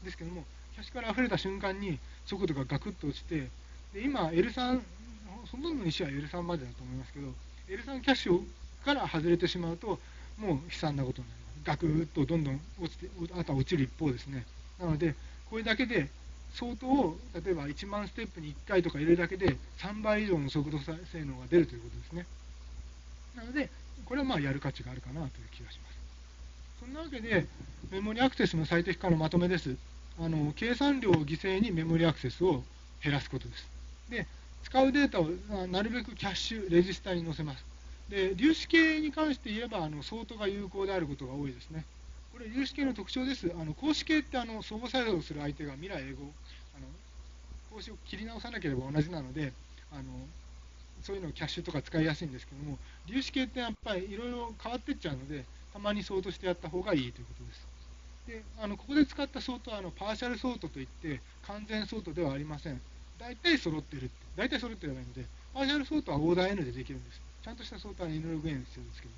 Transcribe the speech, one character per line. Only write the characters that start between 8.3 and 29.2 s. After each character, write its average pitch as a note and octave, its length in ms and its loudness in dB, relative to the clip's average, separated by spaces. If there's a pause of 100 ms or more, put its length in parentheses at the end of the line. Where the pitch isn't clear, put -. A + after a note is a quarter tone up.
か C#4+ 100 4
ら A3+ 140 2
外 E3 220 2
れ E3+ 80 8
て F3 100 4
し F#3 100 0
ま E3+ 140 0
う E3 60 -2
と、 F#3+ 220 -2 (380)
も G#3 160 2
う - 20 4 (100)
悲 E3+ 60 -8
惨 D3+ 240 0
な C#3 80 2
こ B2+ 100 -2
と - 80 -6
に A#2+ 80 -8
な - 60 -14
り - 60 -16
ま - 120 -14
す。 - 120 -10
ガ D3 120 2
ク F3 100 0
ッ D#3 200 4
と D3 180 2
ど D#3+ 120 2
ん D#3+ 60 4
ど C#3 80 2
ん C3+ 80 -2 (200)
落 E3+ 120 -4
ち - 80 -12
て、 F3+ 100 -8 (300)
あ D#3+ 40 2
と D#3 100 0
は C3+ 60 4
落 C3+ 80 4
ち F#3 100 4
る C#3 60 6
一 B2+ 140 -2
方 D3+ 140 2
で B2 60 0
す A#2+ 100 -10
ね。 C3+ 180 -6 (340)
な F3+ 80 -2
の D#3 100 4
で、 D#3 180 4 (340)
こ A3 80 -4
れ A3+ 60 -2
だ A3 120 4
け B3+ 100 4
で、 G3 240 2 (440)
相 A#3+ 220 -4
当 C4 120 -6
を、 A#3 320 6 (260)
例 G3 60 2
え F3+ 40 4
ば D3 140 -2
一 D3 160 -6
万 G3+ 220 -2
ス - 40 -8
テ A3+ 120 -4
ッ A3 40 -4
プ F3+ 140 -10
に D3+ 80 -6
一 C#3+ 80 -8 (100)
回 F#3+ 140 6
と E3+ 80 4
か C#3 80 -4
入 D3 80 2
れ E3 60 8
る F3 60 10
だ E3+ 100 4
け F#3 100 -2
で、 F3+ 180 6 (220)
三 G#3 240 -4
倍 G#3+ 220 6
以 - 20 2
上 F#3 120 4
の C#3 120 2
速 D3+ 200 2
度 D3+ 100 0
さ-、 D#3+ 140 -6 (200)
性 D#3+ 100 -4
能 C3+ 140 -4
が B2+ 100 -8
出 E3 120 10
る D3+ 80 8
と B2 80 -6
い - 20 -6
う A#2 40 -8
こ A2+ 80 -10
と - 60 -8
で A#2 100 -6
す - 60 -12
ね。 F3 140 -6 (1120)
な A#3 80 -12
の A#3+ 100 -8
で、 C#4 160 2 (340)
こ - 120 -2
れ C#4+ 60 4
は C4+ 60 4
ま B3+ 80 4
あ E3 60 6
や C#3 100 2
る C#3 80 2
価 C3+ 140 0
値 - 100 -8
が A#2 80 -6
あ B2+ 40 -6
る B2 40 -6
か B2 120 -10
な D#3 100 -4
と D3+ 40 -2
い - 20 -4
う - 20 -4 (220)
気 - 120 -12
が A2+ 80 -12
し - 80 -12
ま - 100 -14
す。 - 80 -12 (840)
そ A#3+ 60 -12
ん C4 60 -8
な D#4 80 -6
わ E4 60 -6
け C4+ 140 -6
で、 G#3 260 4 (420)
メ F#3+ 120 -2
モ G#3+ 100 0
リ A3+ 80 -2
ア C4 100 10
ク - 60 -4
セ A3 120 6
ス E3+ 100 4
の D#3+ 80 4
最 E3+ 180 6
適 F3 160 2
化 F#3+ 100 2
の E3 60 12
ま D#3+ 140 4